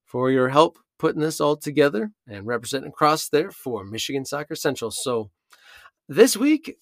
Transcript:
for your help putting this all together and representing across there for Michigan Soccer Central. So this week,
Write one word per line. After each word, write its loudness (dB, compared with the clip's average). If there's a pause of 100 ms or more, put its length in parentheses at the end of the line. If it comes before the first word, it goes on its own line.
for -2
your 2
help 4 (220)
putting 0
this -4
all 2
together 0 (160)
and -12
representing -6
across 0
there 0
for -8
Michigan -6
Soccer -8
Central. -4
So -4 (760)
this 6
week, 0